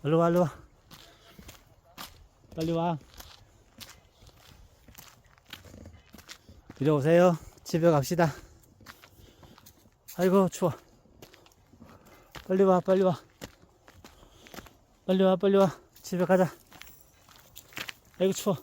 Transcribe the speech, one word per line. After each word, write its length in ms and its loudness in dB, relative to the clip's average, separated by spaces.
일로 140 0
와, 100 2
일로 140 2
와. 100 -2
빨리 180 -6
와. 260 -4
이리 120 0
오세요. 460 4
집에 260 0
갑시다. 420 0
아이고, 320 2
추워. 240 -4
빨리 160 0
와, 180 4
빨리 220 0
와. 160 0
빨리 160 0
와, 140 4
빨리 200 0
와. 140 4
집에 220 -4
가자. 260 2
아이고, 140 0
추워. 300 -4